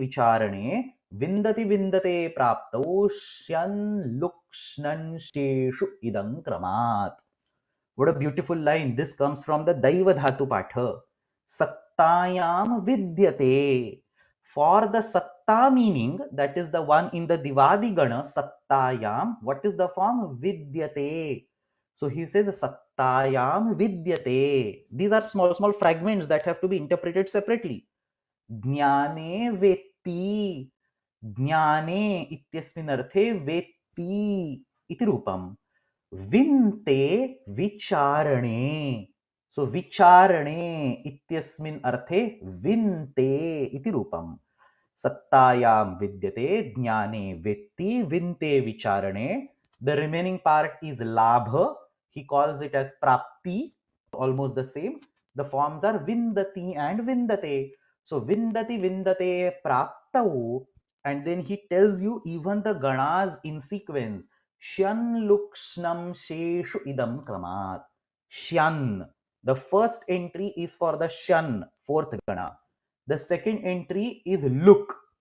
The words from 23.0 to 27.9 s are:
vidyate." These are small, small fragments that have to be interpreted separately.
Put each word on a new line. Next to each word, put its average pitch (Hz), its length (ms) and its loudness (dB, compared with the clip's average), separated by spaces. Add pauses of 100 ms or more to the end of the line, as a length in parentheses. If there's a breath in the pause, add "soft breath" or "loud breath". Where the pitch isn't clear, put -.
vidyate." 143 1120 0
These 196 200 0
are 220 120 4
small, 180 300 2
small 202 180 2
fragments 175 560 2
that 151 140 2
have 170 180 -2
to 185 80 0
be 190 80 0
interpreted 175 540 -2
separately. 208 560 -4 (640)